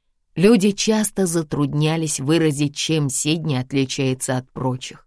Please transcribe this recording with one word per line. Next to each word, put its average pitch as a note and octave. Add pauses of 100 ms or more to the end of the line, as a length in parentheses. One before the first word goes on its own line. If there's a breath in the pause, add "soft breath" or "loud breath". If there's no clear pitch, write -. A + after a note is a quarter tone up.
(340)
Люди G3+
часто G#3+
затруднялись D#3
выразить, D3
чем D#3
Сидни D#3
отличается C3
от B2+
прочих. B2+